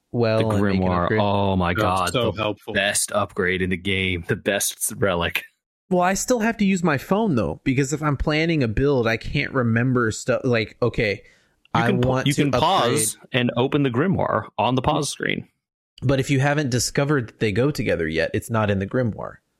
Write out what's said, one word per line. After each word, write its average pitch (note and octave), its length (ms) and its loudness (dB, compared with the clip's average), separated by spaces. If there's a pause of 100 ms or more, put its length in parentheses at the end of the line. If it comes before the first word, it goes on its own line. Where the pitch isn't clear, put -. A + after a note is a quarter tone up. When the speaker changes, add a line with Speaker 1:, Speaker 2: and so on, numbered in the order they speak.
(100)
Speaker 1:
well A2+ 300 2
Speaker 2:
The A2+ 100 2
Speaker 1:
and G2+ 120 2
make G2 120 2
an F#2 80 2
Speaker 2:
Grimoire. F2+ 220 2
Speaker 1:
upgrade. G#2+ 180 2
Speaker 2:
Oh G2+ 340 2
my F2 140 2
Speaker 3:
Oh, F2+ 40 0
Speaker 2:
god. F#2 380 0
Speaker 3:
so A#2 200 0
Speaker 2:
The G2+ 100 -6
Speaker 3:
helpful. G#2+ 320 -6
Speaker 2:
best G2+ 380 0
upgrade F#2+ 500 -2
in F2+ 80 0
the F#2 80 -2
game. F#2 500 -4
The A#2 80 0
best - 600 -4
relic. F2 460 -2 (440)
Speaker 1:
Well, F3+ 140 0
I F3+ 100 2
still A#3 280 -2
have A3+ 180 -2
to G#3 80 2
use F#3+ 180 0
my D3+ 140 2
phone G3+ 360 0
though, E2+ 300 -2
because C3+ 300 0
if C#3+ 80 -6
I'm D3 160 0
planning D#3 440 0
a A#2+ 60 0
build, B2+ 380 2
I A2+ 100 0
can't - 360 -4
remember A#2+ 580 2
stuff. A#2 340 -2
Like, A#2 380 0
okay, A2 400 0 (520)
Speaker 2:
You A#2 60 4
Speaker 1:
I A#2 60 2
Speaker 2:
can B2 160 2
pa-, B2+ 80 2
Speaker 1:
want B2+ 160 0
Speaker 2:
you C#3 80 2
Speaker 1:
to D#3+ 80 0
Speaker 2:
can C#3+ 100 2
pause C#3 640 2
Speaker 1:
upgrade. - 140 -20 (120)
Speaker 2:
and A#2+ 160 2
open C#3 280 2
the C3+ 60 0
Grimoire A#2 580 0 (100)
on A#2+ 160 2
the B2+ 80 2
pause D3 260 0
screen. - 400 -4 (560)
Speaker 1:
But C3+ 140 2
if C3 120 -2
you C3+ 100 2
haven't C#3+ 300 0
discovered C3+ 580 0
that - 100 -20
they A2 140 0
go A#2+ 180 2
together F2+ 380 -2
yet, D#2+ 260 0
it's - 160 -4
not A2 220 2
in G2 80 2
the F#2+ 80 -2
Grimoire. F#2+ 480 -2 (240)